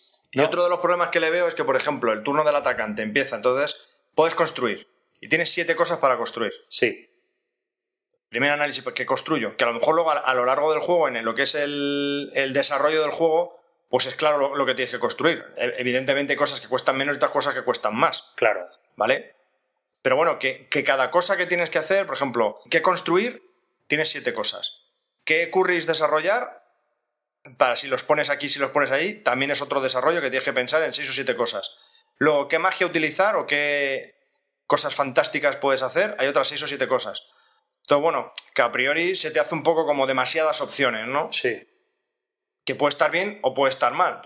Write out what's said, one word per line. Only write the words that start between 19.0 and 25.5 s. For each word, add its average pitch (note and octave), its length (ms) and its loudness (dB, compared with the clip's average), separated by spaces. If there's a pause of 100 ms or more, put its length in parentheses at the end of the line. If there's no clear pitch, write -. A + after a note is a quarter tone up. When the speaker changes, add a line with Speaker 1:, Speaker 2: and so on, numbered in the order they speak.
Speaker 1:
Pero B2+ 120 2
bueno, D#3 220 2
que, - 320 -4
que D3 140 0
cada C3+ 260 2
cosa F3 280 2
que F3 100 -2
tienes F3 240 -2
que E3 80 2
hacer, G3 260 0
por C3+ 100 -6
ejemplo, A#2+ 440 0 (100)
¿qué D#3+ 140 -2
construir? F#3 580 0 (460)
Tienes D3+ 220 -2
siete B2 240 -4
cosas. - 500 -8 (420)
¿Qué D#3+ 240 0
curries F3+ 380 0